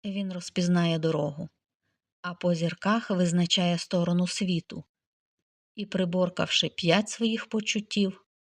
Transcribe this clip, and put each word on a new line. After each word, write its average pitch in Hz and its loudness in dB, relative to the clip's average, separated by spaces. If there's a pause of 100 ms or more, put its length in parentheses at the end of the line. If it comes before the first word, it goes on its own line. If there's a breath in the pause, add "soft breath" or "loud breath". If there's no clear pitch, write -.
він 190 -4
розпізнає 175 2
дорогу, 156 -2 (720)
а 180 -8
по 175 0
зірках 170 0
визначає 175 2
сторону 175 0
світу. 175 -4 (920)
І, 208 -8
приборкавши 180 0
п'ять 180 2
своїх 226 -2
почуттів, 208 -2 (320)